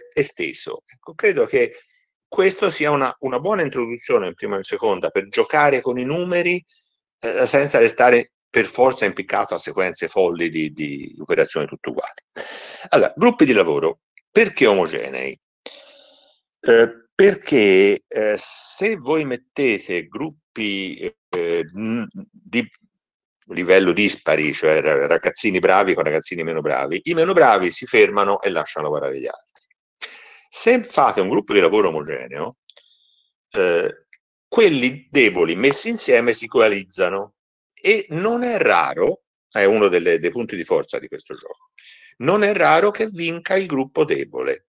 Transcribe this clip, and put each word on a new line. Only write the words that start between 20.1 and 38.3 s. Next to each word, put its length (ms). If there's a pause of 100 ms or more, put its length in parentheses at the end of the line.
eh, 360 (100)
n-, 320 (240)
di 360 (840)
livello 440
dispari, 600
cioè 260
ra-, 260
ragazzini 520
bravi 360
con 100
ragazzini 380
meno 180
bravi, 440
i 100
meno 180
bravi 380
si 160
fermano 540
e 100
lasciano 360
lavorare 320
gli 80
altri. 400 (840)
Se 360
fate 360
un 80
gruppo 240
di 80
lavoro 280
omogeneo, 680 (920)
eh, 560 (420)
quelli 600
deboli 460
messi 340
insieme 420
si 140
coalizzano 880 (400)
e 360
non 320